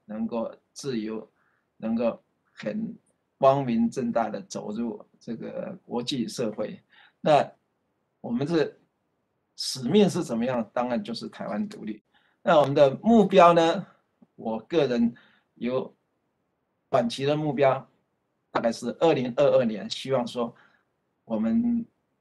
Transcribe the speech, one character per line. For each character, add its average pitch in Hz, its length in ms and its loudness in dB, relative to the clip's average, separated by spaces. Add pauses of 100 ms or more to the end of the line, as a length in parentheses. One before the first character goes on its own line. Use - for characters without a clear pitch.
能 110 200 -6
够 113 260 -6 (220)
自 127 260 -6
由， 107 320 -8 (460)
能 110 160 -4
够 117 260 -2 (340)
很 - 440 -8 (400)
光 139 260 4
明 117 240 0
正 120 240 -4
大 113 180 -2
地 104 120 -8
走 104 300 -12
入 110 280 -8 (200)
这 117 160 -12
个 110 500 -10
国 117 160 -6
际 120 260 -4
社 110 240 -6
会。 110 300 -10 (400)
那 147 260 4 (720)
我 120 120 -12
们 131 160 -2
这 147 280 0 (800)
使 - 280 -8
命 180 260 4
是 165 140 -2
怎 123 120 -6
么 113 80 -2
样？ 120 300 -4
当 123 160 -2
然 117 140 -4
就 113 100 -10
是 113 160 -10
台 - 160 -12
湾 107 240 -6
独 - 160 -14
立。 107 160 -10 (400)
那 - 160 2
我 143 80 6
们 135 80 -2
的 135 300 4
目 220 240 6
标 175 240 8
呢？ 170 340 2 (500)
我 113 240 -6
个 151 280 0
人 120 260 0 (420)
有 127 380 -6 (960)
短 120 180 2
期 135 180 -6
的 147 100 2
目 151 180 -2
标， 131 320 2 (640)
大 - 120 -4
概 117 100 2
是 113 260 -8
二 165 140 4
零 127 240 -2
二 147 100 4 (120)
二 127 80 4
年， 110 240 -4
希 - 240 -6
望 123 120 0
说 120 300 -6 (680)
我 113 120 -4
们， 117 480 0 (360)